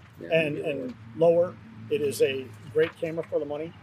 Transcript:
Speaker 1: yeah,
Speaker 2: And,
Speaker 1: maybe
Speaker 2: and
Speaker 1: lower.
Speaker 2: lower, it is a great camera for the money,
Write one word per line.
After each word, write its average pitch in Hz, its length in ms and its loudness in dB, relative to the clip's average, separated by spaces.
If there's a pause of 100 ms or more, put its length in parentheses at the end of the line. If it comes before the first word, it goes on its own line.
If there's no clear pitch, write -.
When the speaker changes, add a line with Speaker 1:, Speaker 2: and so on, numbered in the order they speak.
(220)
Speaker 1:
yeah, 85 100 -14
Speaker 2:
And, 160 220 2
Speaker 1:
maybe 156 160 -4
Speaker 2:
and 135 240 -6 (240)
Speaker 1:
lower. 165 160 6 (140)
Speaker 2:
lower, 180 60 -12 (360)
it 147 100 0
is 143 220 0
a 135 240 2 (260)
great 156 260 2
camera 165 240 -4
for 170 160 -4
the 151 60 0
money, 147 380 -8